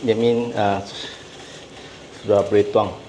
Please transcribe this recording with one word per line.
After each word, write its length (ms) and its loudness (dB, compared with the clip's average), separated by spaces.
that 80 4
mean, 400 0
uh, 240 2
sudah 240 4
boleh 240 4
tuang. 200 2